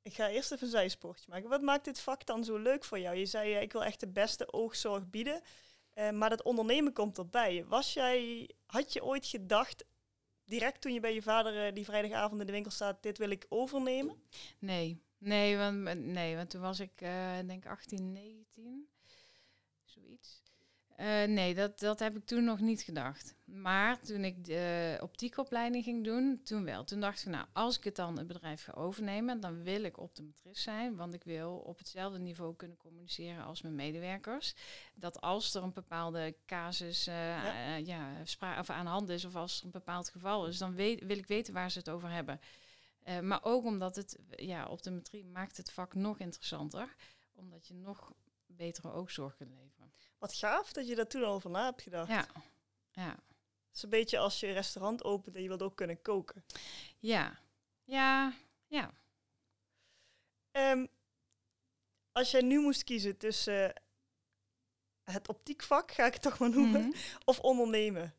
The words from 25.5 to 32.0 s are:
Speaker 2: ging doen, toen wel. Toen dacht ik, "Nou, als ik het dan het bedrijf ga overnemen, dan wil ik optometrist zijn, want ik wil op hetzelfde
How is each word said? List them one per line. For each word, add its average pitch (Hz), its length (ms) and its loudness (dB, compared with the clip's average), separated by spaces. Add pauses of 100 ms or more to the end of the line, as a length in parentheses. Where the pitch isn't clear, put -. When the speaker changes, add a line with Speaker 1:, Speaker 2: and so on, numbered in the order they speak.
Speaker 2:
ging 233 200 -2
doen, 247 400 2
toen 214 200 0
wel. 117 200 -4
Toen 202 160 -4
dacht 202 220 0
ik, - 60 -6
"Nou, 160 260 -4
als 233 240 2
ik - 60 -8
het 202 120 -4
dan 170 220 -4
het 175 100 -6
bedrijf 165 360 -10
ga - 120 -14
overnemen, 208 640 -2
dan 170 240 -6
wil 196 200 -2
ik 180 140 -6
optometrist 180 680 -12
zijn, 220 320 -4
want 175 180 -6
ik 175 100 -12
wil 170 340 -6
op - 200 -12
hetzelfde 190 420 -8